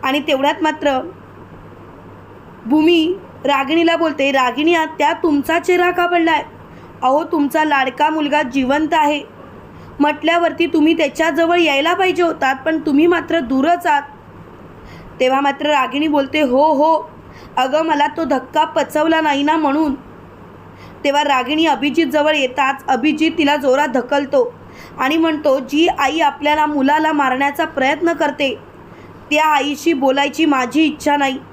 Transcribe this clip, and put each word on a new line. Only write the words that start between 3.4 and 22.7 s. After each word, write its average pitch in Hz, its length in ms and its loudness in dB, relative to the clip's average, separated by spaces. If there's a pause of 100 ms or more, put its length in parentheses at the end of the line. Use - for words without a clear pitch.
रागिणीला 294 500 2
बोलते, 302 360 0
"रागिणी 269 420 0
आत्या, 320 400 0
तुमचा 320 460 0
चेहरा 359 320 2
का 349 140 0
पडलाय? 339 380 0 (600)
अहो, 269 200 2
तुमचा 311 400 0
लाडका 285 460 0
मुलगा 302 320 0
जिवंत 277 520 0
आहे 302 280 2 (800)
म्हटल्यावरती 311 680 2
तुम्ही 320 320 2
त्याच्याजवळ 330 600 0
यायला 311 340 2
पाहिजे 359 300 0
होतात, 277 320 0 (100)
पण 320 140 -2
तुम्ही 302 280 2
मात्र 339 320 0
दूरच 285 480 0
आहात." 285 140 2 (1160)
तेव्हा 262 220 2
मात्र 285 240 -2
रागिणी 285 420 0
बोलते, 294 340 0
"हो, 262 220 2 (100)
हो, 311 360 2 (480)
अगं, 269 280 0
मला 294 220 2
तो 302 160 -4
धक्का 277 420 0
पचवला 320 560 0
नाही 285 220 0
ना, 311 140 2
म्हणून." 294 360 0 (1120)
तेव्हा 285 200 0
रागिणी 285 420 0
अभिजितजवळ 294 720 0
येताच 269 520 -2